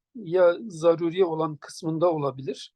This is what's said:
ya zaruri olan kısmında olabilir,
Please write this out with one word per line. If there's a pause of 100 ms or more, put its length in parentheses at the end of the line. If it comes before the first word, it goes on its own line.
(140)
ya
zaruri
olan
kısmında
olabilir,